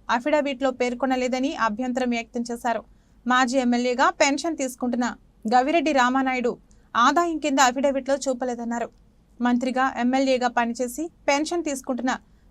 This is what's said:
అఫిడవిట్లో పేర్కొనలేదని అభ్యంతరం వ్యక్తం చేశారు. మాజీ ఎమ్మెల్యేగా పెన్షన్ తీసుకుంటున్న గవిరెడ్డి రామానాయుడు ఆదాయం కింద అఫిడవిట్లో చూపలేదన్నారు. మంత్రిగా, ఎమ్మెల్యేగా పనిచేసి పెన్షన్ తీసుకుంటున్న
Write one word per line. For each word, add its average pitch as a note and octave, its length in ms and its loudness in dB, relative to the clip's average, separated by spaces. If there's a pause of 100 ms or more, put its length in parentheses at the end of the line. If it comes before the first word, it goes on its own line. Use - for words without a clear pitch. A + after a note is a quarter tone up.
(100)
అఫిడవిట్లో C4+ 600 0
పేర్కొనలేదని B3+ 840 -2
అభ్యంతరం A#3+ 560 -2
వ్యక్తం A#3 400 -4
చేశారు. A#3 340 -4 (420)
మాజీ B3+ 320 2
ఎమ్మెల్యేగా B3 520 2
పెన్షన్ D4+ 460 0
తీసుకుంటున్న B3 580 -4 (400)
గవిరెడ్డి D4 380 2
రామానాయుడు B3+ 680 0 (380)
ఆదాయం D4+ 420 2
కింద C#4+ 200 0
అఫిడవిట్లో C4+ 580 2
చూపలేదన్నారు. A#3+ 720 -4 (520)
మంత్రిగా, B3 600 0
ఎమ్మెల్యేగా B3+ 480 2
పనిచేసి A#3+ 600 -4 (180)
పెన్షన్ D#4 360 0
తీసుకుంటున్న C4 520 -4 (340)